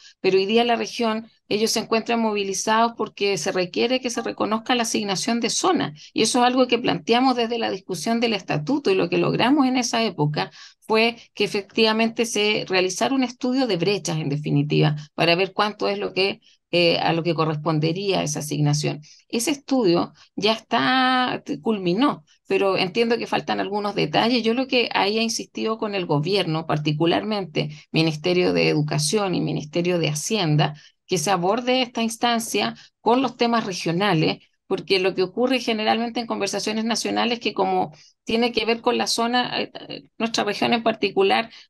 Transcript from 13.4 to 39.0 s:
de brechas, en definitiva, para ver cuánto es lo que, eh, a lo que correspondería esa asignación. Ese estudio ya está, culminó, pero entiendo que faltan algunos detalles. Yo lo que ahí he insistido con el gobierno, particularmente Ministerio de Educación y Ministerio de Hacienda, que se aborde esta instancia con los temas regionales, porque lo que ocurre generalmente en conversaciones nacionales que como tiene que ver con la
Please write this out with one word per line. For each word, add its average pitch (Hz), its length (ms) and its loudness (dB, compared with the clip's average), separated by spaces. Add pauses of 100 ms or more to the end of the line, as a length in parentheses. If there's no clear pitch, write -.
de 190 100 0
brechas, 175 400 0
en 156 120 -4
definitiva, 151 640 2 (180)
para 165 220 2
ver 185 180 0
cuánto 208 340 -2
es 202 120 -2
lo 190 140 -6
que, 196 280 -2 (300)
eh, 170 260 4
a - 160 2
lo 165 80 0
que 165 140 0
correspondería 160 880 0
esa 156 160 -4
asignación. 147 640 -2 (280)
Ese 240 220 -2
estudio 220 600 0 (240)
ya 208 180 2
está, 254 880 0 (180)
culminó, 202 640 0 (220)
pero 190 300 2
entiendo 226 420 0
que 214 80 -6
faltan 202 320 -2
algunos 202 340 -4
detalles. 214 480 0
Yo 226 140 0
lo 262 120 -2
que 247 240 0
ahí 202 280 0
he - 20 0
insistido 220 560 -4
con 214 160 -6
el 196 140 -4
gobierno, 160 580 0
particularmente 156 1040 -2 (220)
Ministerio 175 640 2
de 165 160 2
Educación 156 640 0
y - 60 0
Ministerio 170 580 -2
de 147 100 0
Hacienda, 156 640 0 (320)
que 185 140 -2
se 202 100 0
aborde 226 540 2
esta 233 180 -6
instancia 226 720 -2 (260)
con 247 200 4
los 247 160 -2
temas 233 300 2
regionales, 175 720 0 (260)
porque 185 340 0
lo 185 140 0
que 185 80 -2
ocurre 240 380 0
generalmente 226 600 -2
en 233 60 -4
conversaciones 214 600 -4
nacionales 220 540 -2
que 208 140 -4
como 185 400 0 (300)
tiene 233 300 0
que 220 120 0
ver 226 140 0
con 233 180 0
la 214 80 -2